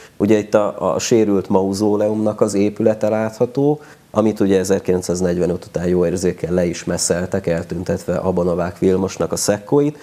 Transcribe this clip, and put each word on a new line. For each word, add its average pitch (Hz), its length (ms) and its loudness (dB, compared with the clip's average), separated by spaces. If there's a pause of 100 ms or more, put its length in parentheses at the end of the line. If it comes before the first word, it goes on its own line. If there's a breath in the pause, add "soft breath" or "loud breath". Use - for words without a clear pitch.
(180 loud breath)
Ugye 104 200 4
itt 104 160 -2
a, 101 400 0
a 78 60 -2
sérült 101 500 2
mauzóleumnak 104 920 0
az 107 120 2
épülete 107 560 0
látható, 139 720 0 (360 loud breath)
amit 107 220 2
ugye 98 200 4
ezerkilencszáznegyvenöt 90 1080 0
után 87 220 -4
jó 90 180 2
érzékkel 87 480 -2
le 90 120 2
is 85 180 -4
meszeltek, 87 640 -2
eltüntetve 87 680 -4
Abanovák 90 640 -2
Vilmosnak 92 520 0
a - 40 -2
szekkóit, 143 680 0